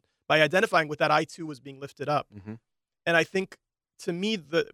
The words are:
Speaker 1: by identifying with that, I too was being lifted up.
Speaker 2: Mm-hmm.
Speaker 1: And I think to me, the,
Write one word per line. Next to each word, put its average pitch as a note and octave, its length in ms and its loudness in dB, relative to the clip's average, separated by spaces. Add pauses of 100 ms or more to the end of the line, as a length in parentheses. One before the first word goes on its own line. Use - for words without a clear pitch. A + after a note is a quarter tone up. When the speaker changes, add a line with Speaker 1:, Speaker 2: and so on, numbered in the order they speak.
(260)
Speaker 1:
by D#3 160 4
identifying E3+ 460 2
with D3 100 -6
that, D3+ 140 2
I D#3 100 4
too E3 240 -10
was C#3+ 140 -12
being C3+ 180 -18
lifted C#3 300 -12
up. D3 180 0 (100)
Speaker 2:
Mm-hmm. G#2 180 -14 (520)
Speaker 1:
And E3+ 100 4
I E3 60 6
think F#3+ 340 -4 (440)
to F#3 120 -6
me, G3 220 -2
the, D#3+ 400 -2